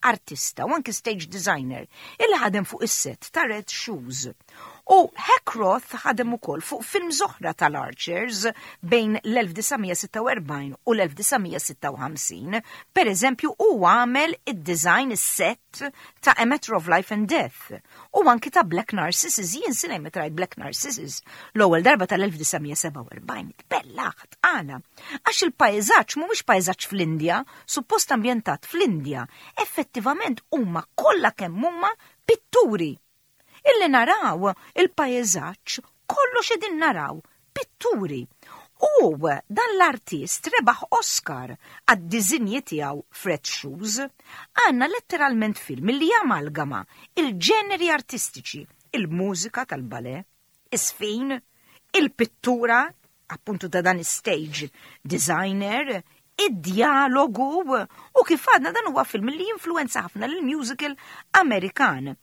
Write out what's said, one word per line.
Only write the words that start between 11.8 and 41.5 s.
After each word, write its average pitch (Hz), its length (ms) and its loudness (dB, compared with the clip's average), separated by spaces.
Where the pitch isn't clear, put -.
u 139 60 -10
ħamsin. 147 580 -6
Per 349 160 4
eżempju, 240 460 0
u 440 60 8
għamel 247 480 4
id-design 175 640 2
is-set - 480 -2
ta' - 160 6
A 233 100 2
Matter 240 280 -2
of 170 140 -2
Life 180 260 2
and 208 140 0
Death. 233 440 -2
U 403 140 4
anki 240 220 4
ta' 339 140 4
Black 175 280 -2
Narcissus, 180 640 -2
jien 311 200 -4
sin 339 160 -4
rajt 156 440 -6
Black 180 240 -6
Narcissus. - 640 -8
L-ewwel 175 280 6
darba 208 240 6
tal-elf 185 320 0
disajn 156 240 -4
mija 147 160 -6
seba 147 240 -6
u - 100 -18
erbajn, - 400 -12
tbellaħt - 800 -8
għala. 160 360 0
Għax - 280 0
il-pajzaġġ 226 720 4
mhuwiex 370 280 -2
pajzaġġ 185 400 2
fl-Indja, 165 540 0
suppost - 480 0
ambjentat 220 540 -2
fl-Indja. 151 580 -2
Effettivament 285 840 -4
huma 180 300 -2
kollha 359 420 4
kemm 190 300 -4
huma 359 260 -2
pitturi. 240 680 2
Illi 453 260 6
naraw, 240 600 2
il-pajzaġġ, 240 1000 -2
kollox 508 460 2
qegħdin 370 280 -2
naraw, 160 420 -2
pitturi. 190 640 -2
U 466 380 6
dan 208 540 0
l-artist 277 760 0
rebaħ 302 300 4
Oscar 127 560 -4